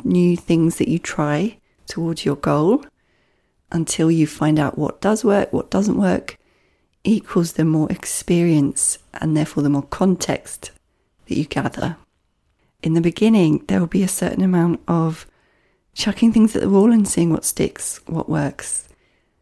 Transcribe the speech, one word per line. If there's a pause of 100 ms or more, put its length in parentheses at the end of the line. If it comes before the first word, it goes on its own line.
new
things
that
you
try (300)
towards
your
goal (880)
until
you
find
out
what
does
work,
what
doesn't
work, (640)
equals
the
more
experience (140)
and
therefore
the
more
context (560)
that
you
gather. (840)
In
the
beginning,
there
will
be
a
certain
amount
of (680)
chucking
things
at
the
wall
and
seeing
what
sticks,
what
works. (540)